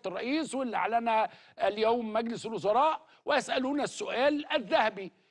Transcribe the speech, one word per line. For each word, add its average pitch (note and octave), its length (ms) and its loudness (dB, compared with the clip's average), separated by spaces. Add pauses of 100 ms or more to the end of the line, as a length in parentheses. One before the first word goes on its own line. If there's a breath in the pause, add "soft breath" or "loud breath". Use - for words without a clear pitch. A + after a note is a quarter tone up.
الرئيس A#3+ 480 -2
واللي B3 220 -2
أعلنها A3 520 2 (380 loud breath)
اليوم A3 460 0
مجلس A3+ 340 -4
الوزراء، A3+ 540 2 (240 soft breath)
ويسألون C#4 560 0
السؤال C#4+ 720 -2
الذهبي: G#3+ 600 0 (180 soft breath)